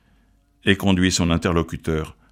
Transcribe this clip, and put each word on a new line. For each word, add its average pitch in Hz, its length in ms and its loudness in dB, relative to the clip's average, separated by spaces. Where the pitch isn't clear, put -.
et 101 120 4
conduit 92 360 2
son 87 180 0
interlocuteur 80 880 -2